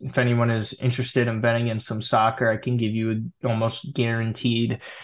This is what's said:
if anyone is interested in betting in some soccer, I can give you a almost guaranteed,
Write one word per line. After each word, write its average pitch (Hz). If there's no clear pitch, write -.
if 131
anyone 120
is 110
interested 123
in 110
betting 117
in 110
some 110
soccer, 113
I 110
can 123
give 113
you 113
a 123
almost 113
guaranteed, 117